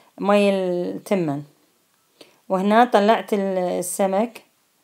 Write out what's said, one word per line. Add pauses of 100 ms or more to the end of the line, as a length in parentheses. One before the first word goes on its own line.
(180)
مي
التمن. (1040)
وهنا
طلعت
ال-،
السمك (400)